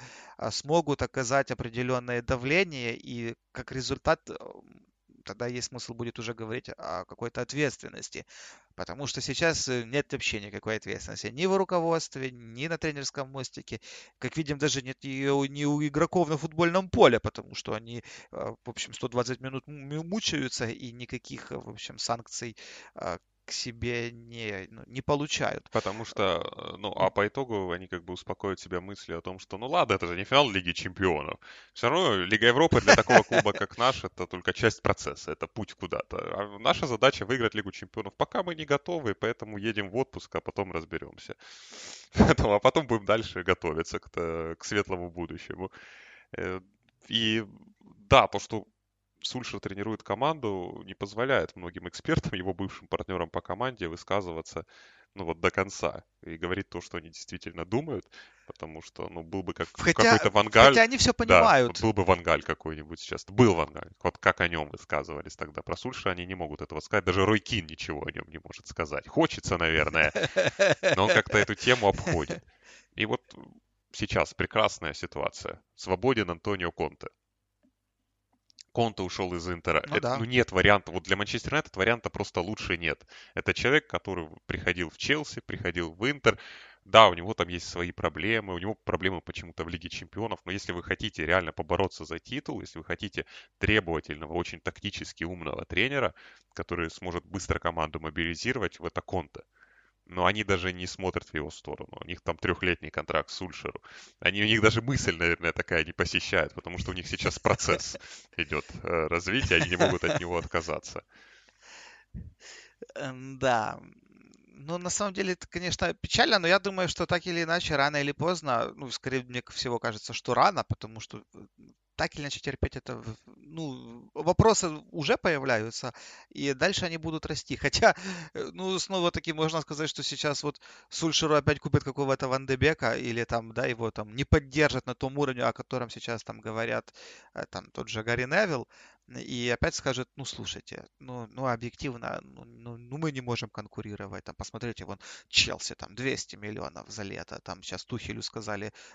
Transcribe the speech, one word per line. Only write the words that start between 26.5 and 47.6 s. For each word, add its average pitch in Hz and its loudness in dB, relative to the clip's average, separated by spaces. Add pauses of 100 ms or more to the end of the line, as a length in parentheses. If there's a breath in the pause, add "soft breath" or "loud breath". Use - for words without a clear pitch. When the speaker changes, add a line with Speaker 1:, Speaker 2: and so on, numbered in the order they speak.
Speaker 2:
э, - -12
ну, 98 -6
а 92 4
Speaker 1:
М. 95 2
Speaker 2:
по 104 2
итогу 107 -4
они 90 -6
как 87 -8
бы 90 -8
успокоят 98 -6
себя 87 -6
мыслью 92 -10
о - -10
том, 92 -10
что, - -12
ну 117 -8
ладно, 139 4
это 90 0
же 87 -4
не 98 -4
финал 135 6
Лиги 90 0
Чемпионов. 90 0 (340 loud breath)
Всё - 0
равно 151 4
Лига 101 4
Европы 131 6
для - 10
такого 113 8
клуба, 127 4
Speaker 1:
<laughs> - -2
Speaker 2:
как - -4
наш, 123 4
это 92 -8
только 90 -10
часть - 0
процесса, - 0
это 80 -6
путь - -8
куда-то. - -6
А 101 -6
наша 143 2
задача — 123 4
выиграть 117 0
Лигу 98 -4
Чемпионов. - -10
Пока 190 0
мы 175 -6
не 156 -8
готовы, 143 0
поэтому 110 -4
едем 101 -2
в 101 -4
отпуск, - -4
а 82 -2
потом 95 -4
разберёмся. 82 -8 (760 loud breath)
<laughs> - 0
Потом, 139 8
а 104 8
потом 135 6
будем 113 2
дальше 101 0
готовиться 85 0
к - -20
т-, 82 -4
к - -14
светлому 92 -2
будущему. 85 -8 (680 loud breath)
Э, 92 -4 (480)
и 110 0 (640)